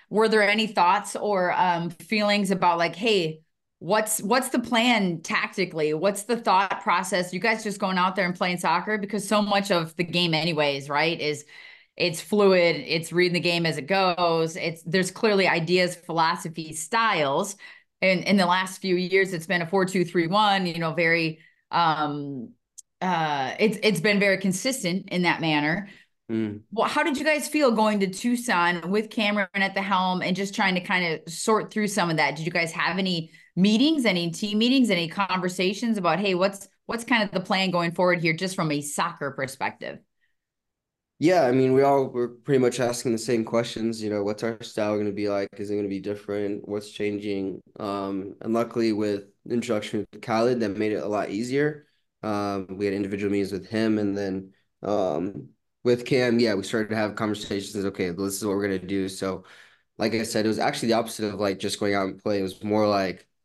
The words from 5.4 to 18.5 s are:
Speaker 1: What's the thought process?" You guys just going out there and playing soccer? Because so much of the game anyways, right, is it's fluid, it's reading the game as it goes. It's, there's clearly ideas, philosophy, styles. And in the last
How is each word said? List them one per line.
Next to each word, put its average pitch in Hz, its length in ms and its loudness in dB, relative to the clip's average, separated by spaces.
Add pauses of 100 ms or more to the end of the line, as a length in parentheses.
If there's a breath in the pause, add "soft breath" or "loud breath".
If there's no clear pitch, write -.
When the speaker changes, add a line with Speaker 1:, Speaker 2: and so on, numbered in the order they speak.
Speaker 1:
What's 196 280 0
the 233 140 -2
thought 196 460 2
process?" 185 500 0
You 185 60 -4
guys 220 240 0
just 202 160 -6
going 185 180 -2
out 185 180 2
there 185 120 0
and 180 80 -2
playing 180 240 -2
soccer? 185 400 0
Because 202 280 -6
so 214 140 2
much 202 300 2
of 165 240 0
the 180 80 0
game 170 320 0
anyways, 147 540 0
right, 156 300 0
is 147 240 -4 (540 loud breath)
it's 170 240 -2
fluid, 185 540 4 (120)
it's 160 240 -4
reading 175 220 2
the 175 60 2
game 170 260 0
as 151 120 0
it 143 100 -8
goes. 175 680 2
It's, 165 280 -6
there's 185 280 0
clearly 196 360 2
ideas, 175 480 2
philosophy, 165 800 -2
styles. 196 840 0 (460 loud breath)
And 185 220 4
in 202 140 4
the 185 80 4
last 185 360 0